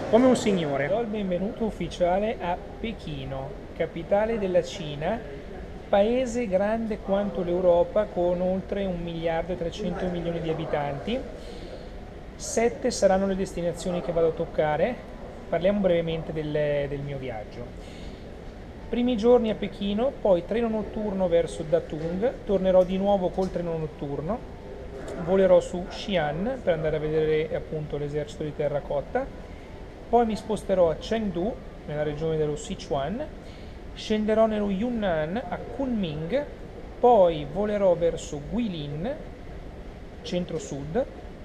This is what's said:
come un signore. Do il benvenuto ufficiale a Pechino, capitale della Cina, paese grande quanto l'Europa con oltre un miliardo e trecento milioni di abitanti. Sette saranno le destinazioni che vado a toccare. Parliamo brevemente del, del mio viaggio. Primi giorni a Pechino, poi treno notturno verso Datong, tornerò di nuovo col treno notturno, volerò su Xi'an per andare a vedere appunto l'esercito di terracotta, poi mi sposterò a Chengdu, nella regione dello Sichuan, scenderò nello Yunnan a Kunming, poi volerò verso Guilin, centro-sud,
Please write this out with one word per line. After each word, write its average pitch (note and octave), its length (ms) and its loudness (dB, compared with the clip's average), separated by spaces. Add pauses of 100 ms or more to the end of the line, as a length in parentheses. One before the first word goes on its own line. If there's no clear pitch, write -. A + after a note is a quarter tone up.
come B3 160 8
un B3+ 100 8
signore. D3+ 520 2
Do G3 120 2
il A#3 80 -2
benvenuto G3+ 560 -2
ufficiale F#3 800 0
a F3 160 -2 (220)
Pechino, C#3 720 -6 (280)
capitale G3+ 640 2
della F3+ 220 4
Cina, D#3 580 -4 (680)
paese A#3 600 4
grande G#3 520 0
quanto G3 420 0
l'Europa F3 720 4
con F3 280 2
oltre F#3+ 440 0
un F3 160 -2
miliardo E3 520 -2
e F3 40 -2
trecento F3 500 -4
milioni E3+ 340 -2
di D#3+ 80 -2
abitanti. D3+ 680 -2 (1160)
Sette A#3 560 0
saranno F#3+ 360 4
le F#3+ 80 2
destinazioni F3 680 -2
che F3 100 -2
vado E3 160 4
a D#3+ 40 4
toccare. D#3+ 640 0 (520)
Parliamo F#3 320 2
brevemente E3+ 540 2
del, D3+ 180 -4 (380)
del C#3+ 100 -6
mio C#3+ 180 -6
viaggio. A#2 880 -10 (840)
Primi A#3+ 280 2
giorni A#3 320 6
a G3+ 60 0
Pechino, G#3 680 -2
poi F3 240 6
treno A3+ 240 0
notturno G#3 580 -2
verso E3 420 2
Datong, E3 640 0 (140)
tornerò F#3 400 6
di F#3+ 100 0
nuovo G3 320 2
col F#3 240 -2
treno E3+ 240 -2
notturno, D#3 640 -4 (880)
volerò F#3 340 8
su F3 300 0
Xi'an F3+ 760 0
per E3+ 120 4
andare D#3 200 0
a D3+ 40 0
vedere D#3 540 2
appunto D3+ 440 -4
l'esercito D3 460 -4
di D3 120 -4
terracotta, D3 720 -2 (840)
poi A#3 180 6
mi G#3+ 120 0
sposterò F#3 520 2
a D3 60 0
Chengdu, G#3+ 580 -2 (320)
nella D3+ 180 -4
regione D#3 340 -2
dello D3 180 0
Sichuan, D#3+ 680 -4 (720)
scenderò G#3+ 520 2
nello G#3 240 0
Yunnan F#3+ 680 0
a - 220 -4
Kunming, G3+ 880 -2 (520)
poi F3 540 8
volerò G3+ 420 4
verso E3 560 0
Guilin, E3+ 640 -2 (1080)
centro-sud, E3 840 -4 (400)